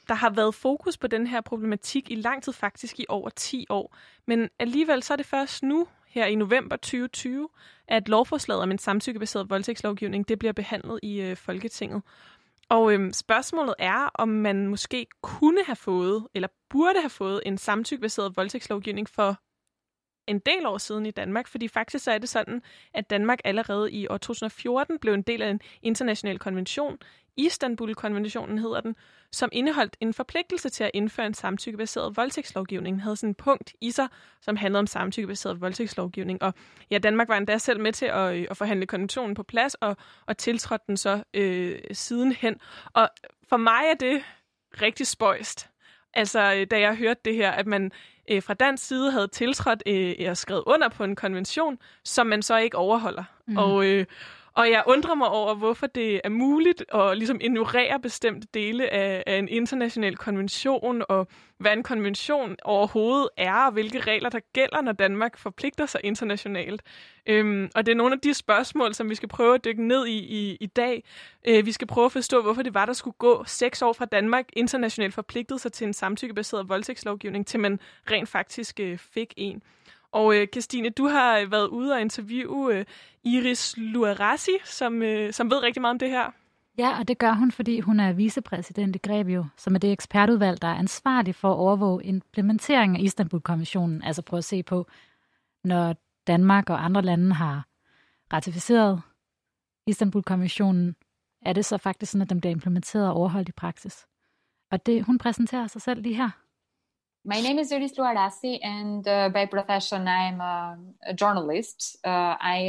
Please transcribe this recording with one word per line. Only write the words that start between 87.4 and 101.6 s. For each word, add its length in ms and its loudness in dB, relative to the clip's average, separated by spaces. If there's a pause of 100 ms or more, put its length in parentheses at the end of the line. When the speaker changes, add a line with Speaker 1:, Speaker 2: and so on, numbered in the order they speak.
Speaker 2:
fordi 280 -2
hun 200 4
er 120 4
vicepræsident 840 -2
i 20 -6
Grevio, 480 0 (100)
som 180 0
er 40 4
det 140 4
ekspertudvalg, 720 4
der 60 0
er 60 0
ansvarlig 600 0
for 180 2
at 40 2
overvåge 480 2
implementeringen 920 2
af 60 0
Istanbul-konventionen. 1000 0
Altså 200 -4
prøve 160 -4
at 60 -4
se 180 -4
på, 240 -2 (800)
når 320 2 (300)
Danmark 440 6
og 140 0
andre 180 2
lande 320 4
har 320 -2 (640)
ratificeret 680 2 (840)
Istanbul-konventionen, 1120 2 (460)
er 100 -2
det 120 2